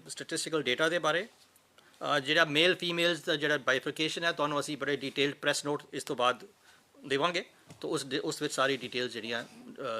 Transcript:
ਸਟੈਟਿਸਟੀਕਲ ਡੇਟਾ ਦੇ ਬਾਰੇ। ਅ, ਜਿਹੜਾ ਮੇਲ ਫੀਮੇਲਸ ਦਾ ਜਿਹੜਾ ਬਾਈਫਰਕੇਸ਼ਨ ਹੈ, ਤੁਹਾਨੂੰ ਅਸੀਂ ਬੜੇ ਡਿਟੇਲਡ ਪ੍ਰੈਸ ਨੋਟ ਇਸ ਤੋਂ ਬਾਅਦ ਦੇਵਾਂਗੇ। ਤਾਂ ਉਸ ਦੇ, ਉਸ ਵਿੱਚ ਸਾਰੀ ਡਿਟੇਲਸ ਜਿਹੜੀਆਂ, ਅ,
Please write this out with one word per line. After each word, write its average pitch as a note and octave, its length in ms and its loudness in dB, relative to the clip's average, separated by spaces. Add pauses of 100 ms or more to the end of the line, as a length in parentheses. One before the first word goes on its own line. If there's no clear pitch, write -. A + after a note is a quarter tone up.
ਸਟੈਟਿਸਟੀਕਲ D#3 540 -4
ਡੇਟਾ B2+ 260 2
ਦੇ F3 100 2
ਬਾਰੇ। D#3+ 300 0 (880)
ਅ, - 20 4
ਜਿਹੜਾ D3+ 260 4
ਮੇਲ D#3+ 300 4
ਫੀਮੇਲਸ E3+ 460 0
ਦਾ D#3+ 160 0
ਜਿਹੜਾ D3 200 2
ਬਾਈਫਰਕੇਸ਼ਨ C#3 680 0
ਹੈ, E3+ 80 2
ਤੁਹਾਨੂੰ D3 280 0
ਅਸੀਂ D3 160 -4
ਬੜੇ C#3 200 -2
ਡਿਟੇਲਡ C#3 380 0
ਪ੍ਰੈਸ D3 300 0
ਨੋਟ D3 180 -2 (100)
ਇਸ C#3+ 120 -6
ਤੋਂ C#3+ 120 -4
ਬਾਅਦ B2 300 2 (600)
ਦੇਵਾਂਗੇ। D#3 340 0 (400)
ਤਾਂ D#3 100 -6
ਉਸ D3+ 140 -2
ਦੇ, C3+ 140 -4
ਉਸ D#3 240 -4
ਵਿੱਚ D3 120 -4
ਸਾਰੀ C3+ 220 2
ਡਿਟੇਲਸ B2 360 -4
ਜਿਹੜੀਆਂ, A#2 320 -6
ਅ, - 300 -20 (260)